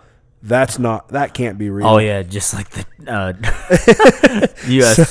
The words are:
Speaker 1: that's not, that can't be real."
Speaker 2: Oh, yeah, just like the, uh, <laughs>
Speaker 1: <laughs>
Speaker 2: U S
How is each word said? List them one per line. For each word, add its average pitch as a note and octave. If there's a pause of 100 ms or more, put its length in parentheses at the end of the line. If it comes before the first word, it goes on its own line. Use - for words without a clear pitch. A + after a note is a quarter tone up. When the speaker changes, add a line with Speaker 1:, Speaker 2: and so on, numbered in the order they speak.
(420)
Speaker 1:
that's B2+
not, A#2
that C#3+
can't A2+
be G#2
real." G2+
Speaker 2:
Oh, A2
yeah, G#2
just G2
like G2+
the, G2+ (220)
uh, F#2+ (1300)
<laughs> -
Speaker 1:
<laughs> -
Speaker 2:
U C3
S A2+ (160)